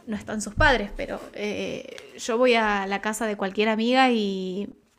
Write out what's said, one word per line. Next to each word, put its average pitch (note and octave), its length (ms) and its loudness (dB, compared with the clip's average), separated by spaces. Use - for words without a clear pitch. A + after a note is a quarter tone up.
no G#3+ 100 -6
están G#3+ 260 -6
sus G3+ 120 -8
padres, A#3 420 4
pero, - 240 -6
eh, G3 640 -6
yo A3+ 200 -2
voy B3 160 6
a G#3 320 0
la G3 140 -4
casa G#3+ 260 -4
de G#3 100 -2
cualquier G3+ 320 0
amiga B3 420 4
y G3 580 -2